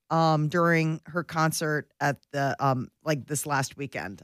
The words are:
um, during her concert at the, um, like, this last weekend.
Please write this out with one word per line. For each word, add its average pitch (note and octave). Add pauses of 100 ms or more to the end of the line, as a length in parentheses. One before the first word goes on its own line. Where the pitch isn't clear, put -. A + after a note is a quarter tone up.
um, D#3
during D#3+
her E3
concert D#3 (120)
at C#3+ (160)
the, C#3
um, C3 (140)
like, D3
this C#3+
last C#3
weekend. G2